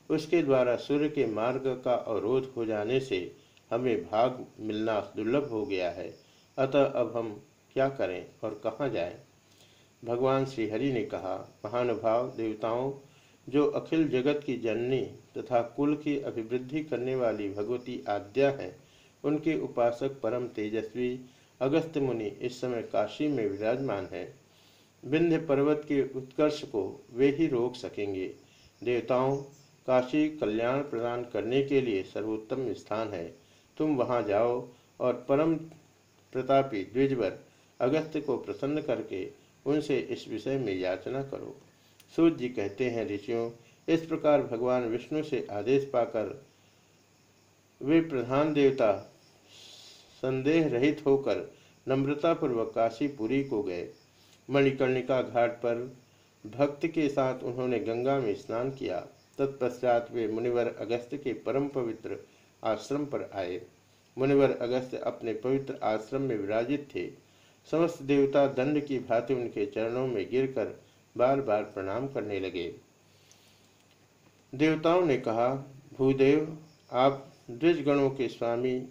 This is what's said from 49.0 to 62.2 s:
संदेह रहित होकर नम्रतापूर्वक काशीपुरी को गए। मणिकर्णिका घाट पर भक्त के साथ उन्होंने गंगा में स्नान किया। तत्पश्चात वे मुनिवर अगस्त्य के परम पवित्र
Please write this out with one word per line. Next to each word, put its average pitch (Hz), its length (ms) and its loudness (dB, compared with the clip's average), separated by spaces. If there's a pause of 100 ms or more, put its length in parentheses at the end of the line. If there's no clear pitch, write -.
संदेह 139 500 2
रहित 135 380 2
होकर 135 480 2 (340)
नम्रतापूर्वक 135 880 2
काशीपुरी 127 680 0
को 117 200 -2
गए। 87 260 -6 (600)
मणिकर्णिका 131 720 2
घाट 117 300 2
पर 120 440 -4 (520)
भक्त 143 400 0
के 160 220 0
साथ 131 340 0
उन्होंने 123 360 -2
गंगा 120 400 0
में 107 160 -2
स्नान 117 360 -4
किया। 98 280 -6 (380)
तत्पश्चात 123 760 0
वे 117 160 -2
मुनिवर 117 400 0
अगस्त्य 117 500 -4
के 131 160 -4
परम 139 360 -2
पवित्र 117 580 -6 (360)